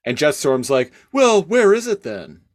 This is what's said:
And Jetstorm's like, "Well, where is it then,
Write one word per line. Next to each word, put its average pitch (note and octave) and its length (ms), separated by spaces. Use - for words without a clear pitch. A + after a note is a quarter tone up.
And A#2+ 100
Jetstorm's C3+ 540
like, B2+ 220
"Well, A#3 300
where G#3 320
is A#3+ 140
it G#3 160
then, F#2 380